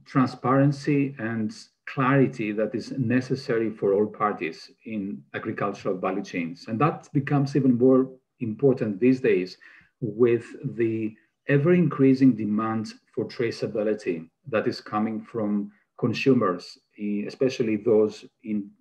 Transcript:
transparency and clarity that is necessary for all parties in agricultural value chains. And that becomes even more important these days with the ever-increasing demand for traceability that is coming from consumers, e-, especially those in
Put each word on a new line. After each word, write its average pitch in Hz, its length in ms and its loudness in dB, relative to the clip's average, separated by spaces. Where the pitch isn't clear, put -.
transparency 139 1120 2
and 113 340 -4
clarity 127 680 2
that 107 240 -2
is - 160 -8
necessary 120 760 -2
for 101 240 0
all 104 140 2
parties 98 640 -6
in 104 360 -8
agricultural 104 640 -6
value 95 280 -4
chains. 87 440 -8
And 110 140 -6
that - 320 -2
becomes 143 420 0
even 131 220 4
more 131 320 6
important 113 580 0
these 123 220 2
days 92 360 0
with 117 440 2
the 110 400 -2
ever-increasing 139 880 4
demand 107 580 -2
for 113 80 -4
traceability 107 1040 -4
that 110 180 -2
is 117 140 -4
coming 110 400 -4
from 104 500 -4
consumers, 113 800 0
e-, 104 260 -4
especially 113 520 -2
those 107 480 0
in 104 260 -6